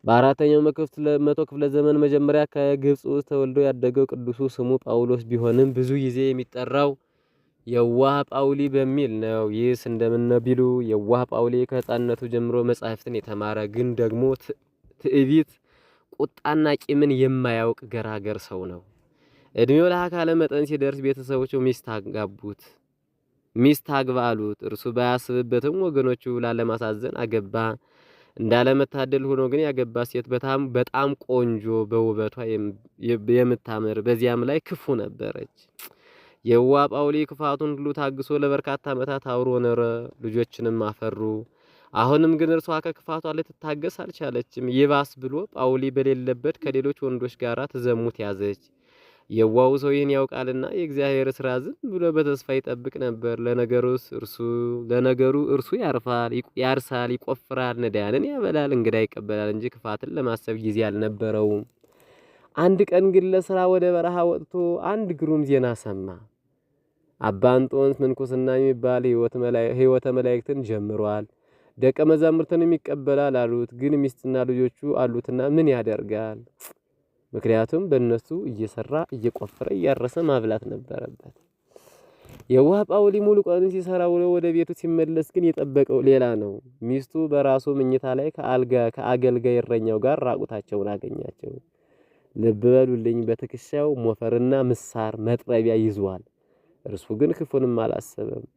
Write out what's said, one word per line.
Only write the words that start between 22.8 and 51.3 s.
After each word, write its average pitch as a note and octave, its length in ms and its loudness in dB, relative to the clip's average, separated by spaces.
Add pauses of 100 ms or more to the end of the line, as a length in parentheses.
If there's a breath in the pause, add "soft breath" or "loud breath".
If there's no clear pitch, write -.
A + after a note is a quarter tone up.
ሚስት C#3 340 4
አግባ C3 340 0
አሉት። G#2+ 400 -2
እርሱ G#2 280 -10
ባያስብበትም B2 880 0
ወገኖቹ C3+ 440 0 (160)
ላለማሳዘን A#2 760 -4
አገባ። G#2+ 380 -4 (840 soft breath)
እንዳለመታደል C3 880 2
ሆኖ C3+ 220 0
ግን C#3+ 140 0
ያገባት A#2+ 480 -2
ሴት B2 180 -6
በጣም፣ C3+ 340 -2 (100)
በጣም B2 380 0 (140)
ቆንጆ፣ A#2+ 420 0 (220)
በውበቷ A2 480 0 (100)
የም-፣ G#2+ 280 -4 (560)
የምታምር፣ A2+ 720 2
በዚያም A#2+ 420 0
ላይ C#3+ 180 -2
ክፉ - 340 -6
ነበረች። G#2 600 -10 (920 soft breath)
የዋ B2 280 6 (140)
ጳውሊ D3 380 -2
ክፋቱን D3 460 -4
ሁሉ C#3+ 220 -8
ታግሶ C3+ 440 -6
ለበርካታ C#3 520 -2
ዓመታት C3+ 380 -4
አብሮ B2+ 220 -2 (100)
ኖረ። A#2+ 220 2 (400)
ልጆችንም A2+ 600 -2
አፈሩ። G#2+ 380 -6 (720 soft breath)
አሁንም D3+ 420 4
ግን D#3+ 160 0
እርሷ E3 180 0 (120)
ከክፋቷ E3 520 -8
ልትታገስ D#3 680 -6
አልቻለችም። B2+ 720 -8
ይባስ C#3+ 460 2
ብሎ C3 160 -10 (180)
ጳውሊ C3 400 0
በሌለበት C3 680 -2
ከሌሎች C3+ 420 -4
ወንዶች B2 380 -6
ጋር A#2 280 -4
ትዘሙት A#2+ 520 -2
ያዘች። G2+ 420 -4 (680 soft breath)
የዋው A2+ 480 4
ሰው C#3 140 0
ይህን C#3+ 200 2
ያውቃልና C3 580 -2
የእግዚአብሔር C#3 640 -2